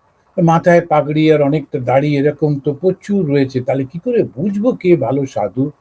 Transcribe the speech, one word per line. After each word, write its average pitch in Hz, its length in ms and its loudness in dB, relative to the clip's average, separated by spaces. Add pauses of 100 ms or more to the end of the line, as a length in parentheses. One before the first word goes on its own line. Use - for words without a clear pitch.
(440)
মাথায় 170 440 4
পাগড়ি 151 440 2
আর 147 100 4
অনেকটা 143 380 -2
দাড়ি 139 380 0
এরকম 147 420 0
তো 143 140 -4
প্রচুর 190 520 -2
রয়েছে, 139 360 0
তাহলে 131 240 -2
কি 170 140 -12
করে 240 240 -2
বুঝবো 202 480 -4
কে 180 240 0
ভালো 135 300 -2
সাধু? 123 560 -4